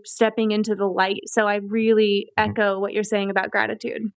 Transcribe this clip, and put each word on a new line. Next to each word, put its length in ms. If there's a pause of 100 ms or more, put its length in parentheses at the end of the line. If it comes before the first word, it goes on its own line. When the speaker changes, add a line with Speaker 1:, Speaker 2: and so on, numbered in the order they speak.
Speaker 1:
stepping 460
into 240
the 140
light. 380
So 200
I 100
really 800
Speaker 2:
Mm-hmm. 140
Speaker 1:
echo 300
what 120
you're 120
saying 260
about 220
gratitude. 500 (160)